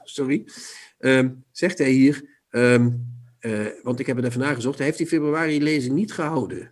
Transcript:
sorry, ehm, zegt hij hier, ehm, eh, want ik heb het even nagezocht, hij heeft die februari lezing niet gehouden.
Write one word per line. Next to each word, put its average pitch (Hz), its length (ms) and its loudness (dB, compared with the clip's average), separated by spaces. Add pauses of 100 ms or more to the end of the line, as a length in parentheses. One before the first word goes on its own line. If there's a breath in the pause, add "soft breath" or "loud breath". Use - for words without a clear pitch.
sorry, 139 420 -4 (540 loud breath)
ehm, 131 300 4 (220)
zegt - 280 -2
hij 135 120 2
hier, 135 340 4 (260 soft breath)
ehm, 120 400 4 (480)
eh, 110 220 -4 (220)
want 123 160 -4
ik 120 80 -6
heb 127 100 -2
het 123 100 -2
even 120 140 -2
nagezocht, 135 360 -2
hij 135 100 -2
heeft 156 120 -2
die 165 80 -2
februari 151 560 0
lezing 143 320 0
niet 208 180 -2
gehouden. 147 460 -4 (140)